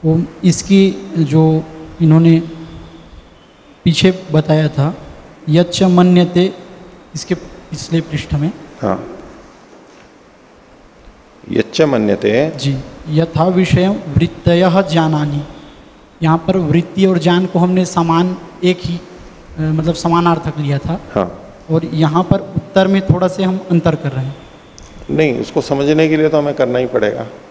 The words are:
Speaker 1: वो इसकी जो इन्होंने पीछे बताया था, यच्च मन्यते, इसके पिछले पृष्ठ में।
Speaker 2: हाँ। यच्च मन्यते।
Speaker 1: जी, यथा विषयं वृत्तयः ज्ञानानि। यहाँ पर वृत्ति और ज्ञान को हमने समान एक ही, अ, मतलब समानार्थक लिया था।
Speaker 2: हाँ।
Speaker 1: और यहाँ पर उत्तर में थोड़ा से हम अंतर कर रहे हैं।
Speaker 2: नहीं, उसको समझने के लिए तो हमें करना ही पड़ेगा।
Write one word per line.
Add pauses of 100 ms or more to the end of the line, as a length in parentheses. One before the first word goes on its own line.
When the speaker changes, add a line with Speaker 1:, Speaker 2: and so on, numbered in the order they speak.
Speaker 1:
वो (220)
इसकी
जो (380)
इन्होंने (1400)
पीछे (100)
बताया
था, (520)
यच्च
मन्यते, (640)
इसके
पिछले
पृष्ठ
में। (300)
Speaker 2:
हाँ। (2250)
यच्च
मन्यते।
Speaker 1:
जी, (300)
यथा
विषयं
वृत्तयः
ज्ञानानि। (800)
यहाँ
पर
वृत्ति
और
ज्ञान
को
हमने
समान (280)
एक
ही, (580)
अ,
मतलब
समानार्थक
लिया
था। (120)
Speaker 2:
हाँ। (140)
Speaker 1:
और
यहाँ
पर
उत्तर
में
थोड़ा
से
हम
अंतर
कर
रहे
हैं। (760)
Speaker 2:
नहीं,
उसको
समझने
के
लिए
तो
हमें
करना
ही
पड़ेगा। (240)